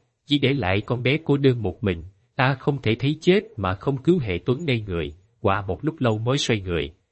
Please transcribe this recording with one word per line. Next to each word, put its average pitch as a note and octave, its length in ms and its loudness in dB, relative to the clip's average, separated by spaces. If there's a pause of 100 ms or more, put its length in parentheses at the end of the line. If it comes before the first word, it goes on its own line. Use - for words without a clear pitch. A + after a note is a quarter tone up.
(260)
chỉ C#3+ 120 2
để C3+ 140 2
lại G2 280 0
con B2 220 -4
bé C3 220 0
cô C#3 120 2
đơn C3 260 2
một F#2+ 220 -4
mình. F2 180 -2 (340)
"Ta C3+ 180 2
không C#3+ 280 -4
thể A2 160 0
thấy D3 220 -2
chết F#3+ 200 4 (160)
mà F#2+ 180 -2
không C#3 280 -4
cứu." F3 160 4
Hệ F#2+ 280 -2
Tuấn C#3 180 0
ngây A#2+ 220 -2
người, E2 280 -4 (260)
qua G2 260 0
một F#2 180 -6
lúc D#3+ 160 -4
lâu A2+ 180 2
mới B2 200 0
xoay A#2 220 0
người, E2 320 -4 (200)